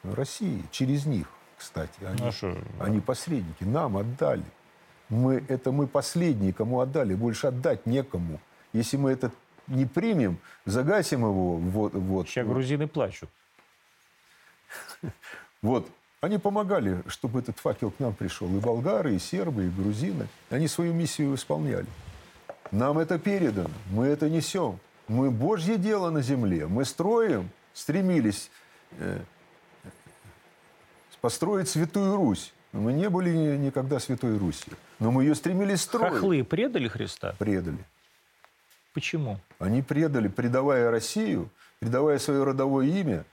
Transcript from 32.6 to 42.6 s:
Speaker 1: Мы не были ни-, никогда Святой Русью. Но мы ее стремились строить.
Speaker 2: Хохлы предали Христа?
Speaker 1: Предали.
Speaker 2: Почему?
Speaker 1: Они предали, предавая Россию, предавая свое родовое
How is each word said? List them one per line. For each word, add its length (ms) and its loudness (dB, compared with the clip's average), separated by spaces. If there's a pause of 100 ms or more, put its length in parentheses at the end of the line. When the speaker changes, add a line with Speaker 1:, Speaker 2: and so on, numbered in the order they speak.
Speaker 1:
Мы 200 0
не 160 2
были 260 2
ни-, 220 2 (100)
никогда 320 0
Святой 400 0
Русью. 360 -2 (260)
Но 100 2
мы 140 4
ее 100 6
стремились 480 0
строить. 300 0
Speaker 2:
Хохлы 320 2
предали 440 0
Христа? 500 -6
Speaker 1:
Предали. 400 0 (1160)
Speaker 2:
Почему? 460 -4 (180)
Speaker 1:
Они 240 2
предали, 460 2
предавая 640 2
Россию, 580 0 (320)
предавая 380 2
свое 260 2
родовое 420 2